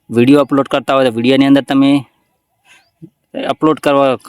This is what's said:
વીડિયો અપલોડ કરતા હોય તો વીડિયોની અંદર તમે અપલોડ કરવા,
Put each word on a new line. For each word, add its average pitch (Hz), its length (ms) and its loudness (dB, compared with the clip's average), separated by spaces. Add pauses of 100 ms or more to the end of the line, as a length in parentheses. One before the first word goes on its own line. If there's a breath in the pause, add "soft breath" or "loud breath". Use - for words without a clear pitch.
વીડિયો 127 300 2
અપલોડ 139 280 -2
કરતા 139 280 -4
હોય 135 100 2
તો 123 60 -2
વીડિયોની 127 340 0
અંદર 139 160 2
તમે 139 440 0 (1400 soft breath)
અપલોડ 156 320 -2
કરવા, 139 360 0 (140)